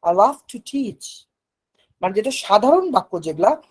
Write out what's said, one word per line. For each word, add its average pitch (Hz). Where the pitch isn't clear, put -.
I 170
love 208
to -
teach, -
মানে 185
যেটা 214
সাধারণ 262
বাক্য 220
যেগুলা 160